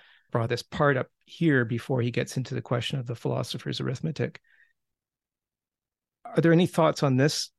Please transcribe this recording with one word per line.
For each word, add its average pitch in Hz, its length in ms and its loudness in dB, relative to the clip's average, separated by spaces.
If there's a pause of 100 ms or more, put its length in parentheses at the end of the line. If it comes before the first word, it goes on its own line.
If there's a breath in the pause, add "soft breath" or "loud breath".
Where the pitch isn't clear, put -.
(300 soft breath)
brought 113 180 -2
this - 140 -4
part 143 340 2
up 127 100 -4 (180)
here 143 400 2
before 120 360 -2
he 120 100 -2
gets - 260 -4
into 127 180 -4
the 123 60 -4
question 127 380 -2
of 120 80 -8
the 123 80 -6
philosopher's 131 680 -6
arithmetic. 131 600 -4 (1800 soft breath)
Are - 160 -2
there 165 120 6
any 170 140 6
thoughts 156 360 2
on 135 140 4
this 143 420 0